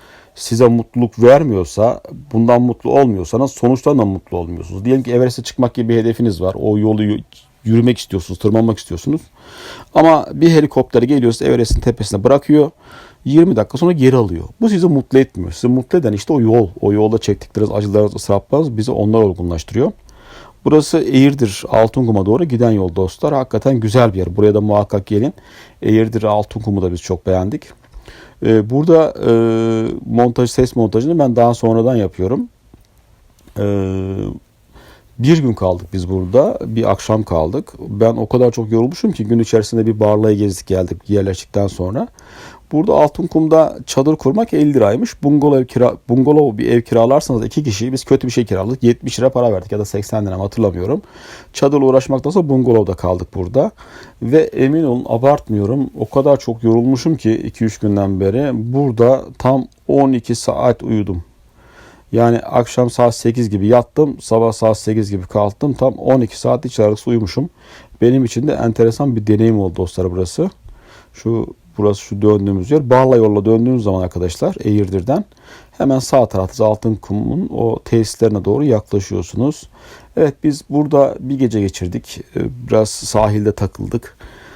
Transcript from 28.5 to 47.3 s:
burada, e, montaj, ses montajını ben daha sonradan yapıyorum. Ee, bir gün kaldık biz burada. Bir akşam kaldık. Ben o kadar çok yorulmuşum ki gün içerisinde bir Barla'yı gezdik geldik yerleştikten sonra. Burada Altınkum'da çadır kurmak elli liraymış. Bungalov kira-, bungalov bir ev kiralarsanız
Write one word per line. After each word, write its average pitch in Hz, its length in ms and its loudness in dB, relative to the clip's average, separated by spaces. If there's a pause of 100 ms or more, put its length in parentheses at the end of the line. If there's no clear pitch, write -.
burada, 156 440 2 (140)
e, 117 40 4 (720)
montaj, 120 440 0
ses - 260 -2
montajını 120 440 0
ben 127 160 2
daha 117 180 4
sonradan 117 420 0
yapıyorum. 107 540 -4 (1080)
Ee, 95 560 -4 (1040)
bir 151 180 4
gün 131 160 0
kaldık 90 400 -4
biz 90 160 -6
burada. 95 560 0
Bir 110 260 -2
akşam 110 320 -2
kaldık. 87 560 -4
Ben 113 360 0
o 113 140 -4
kadar 123 220 2
çok 113 200 -6
yorulmuşum 123 400 0
ki 117 120 -6
gün 117 160 0
içerisinde 113 460 0
bir 110 140 -2
Barla'yı 107 380 2
gezdik 101 300 -4
geldik 90 420 -4
yerleştikten 98 580 -2
sonra. 98 400 -6 (640)
Burada 151 220 0
Altınkum'da 156 920 2
çadır 147 300 0
kurmak 214 380 -2
elli 151 200 2
liraymış. 117 500 0
Bungalov 143 420 2
kira-, 120 320 0 (120)
bungalov 131 480 2
bir 120 140 -2
ev 120 100 2
kiralarsanız 117 640 0